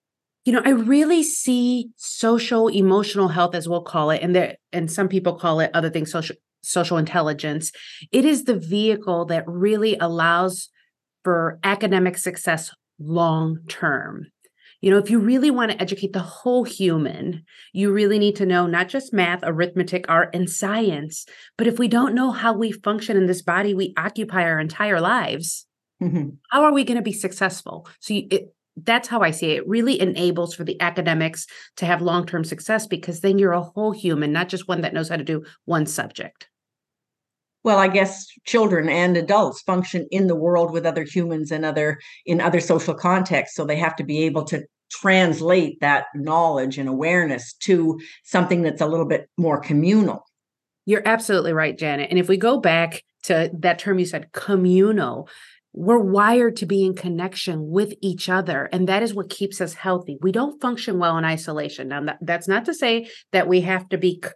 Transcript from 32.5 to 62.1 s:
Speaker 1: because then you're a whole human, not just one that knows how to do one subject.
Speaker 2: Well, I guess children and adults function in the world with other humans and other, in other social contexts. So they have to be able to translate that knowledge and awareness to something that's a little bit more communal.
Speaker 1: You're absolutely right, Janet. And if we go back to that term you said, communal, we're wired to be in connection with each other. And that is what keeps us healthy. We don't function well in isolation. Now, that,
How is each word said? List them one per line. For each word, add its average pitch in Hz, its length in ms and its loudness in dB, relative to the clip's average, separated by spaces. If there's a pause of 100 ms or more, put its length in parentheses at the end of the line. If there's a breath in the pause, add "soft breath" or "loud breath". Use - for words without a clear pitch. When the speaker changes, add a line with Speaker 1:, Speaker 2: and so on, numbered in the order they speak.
Speaker 1:
because 165 340 -8
then 196 180 4
you're 196 140 4
a 175 100 0
whole 208 300 -4
human, 151 400 -2
not 180 180 -2
just 185 180 -8
one 175 140 -2
that - 100 -4
knows 160 160 -4
how 175 80 -4
to 147 80 -6
do 156 200 -4 (200 loud breath)
one 160 220 0
subject. - 640 -10 (1120)
Speaker 2:
Well, 214 160 4
I 190 100 6
guess 196 380 0 (180)
children 175 460 2
and 175 260 4
adults 170 460 2
function 180 480 -2
in 190 160 2
the 165 100 2
world 170 360 2
with 165 120 -2
other 170 200 -2
humans 160 460 -4
and 156 140 -4
other, 151 360 -2 (260 loud breath)
in 165 160 2
other 170 180 2
social 165 320 0
contexts. 180 640 0
So 160 80 -4
they 147 120 -2
have 165 200 -2
to 147 80 -6
be 151 200 -2
able 156 220 -2
to 143 160 -4 (280)
translate 175 920 2
that 143 240 2 (100)
knowledge 147 600 0
and 135 120 -4
awareness 143 640 -2
to 165 440 2 (240 loud breath)
something 180 400 0
that's 151 200 0
a 151 40 0
little 165 200 0
bit 151 220 -2 (100)
more 156 200 2
communal. 160 640 2 (600)
Speaker 1:
You're 208 240 2
absolutely 202 440 0
right, 156 240 0
Janet. 143 340 -4
And 185 80 4
if 175 100 2
we 190 80 4
go 233 240 2
back 165 420 2 (220)
to 165 260 2 (100)
that 175 180 2
term 196 200 0
you 180 60 2
said, 165 280 -8
communal, 185 960 2 (440 loud breath)
we're 214 260 2
wired 220 600 4
to 190 80 -6
be 196 180 2
in 185 100 0
connection 175 760 -6
with 208 320 0
each 185 260 -4
other. 175 440 -2
And 185 160 2
that 196 140 2
is 214 120 -4
what 196 160 -6
keeps 196 300 -6
us 160 140 -6
healthy. 180 460 -4
We 185 100 2
don't 277 300 -2
function 233 400 -4
well 165 180 2
in 160 60 -2
isolation. 151 640 -6
Now, 143 160 -6
that, 151 160 -8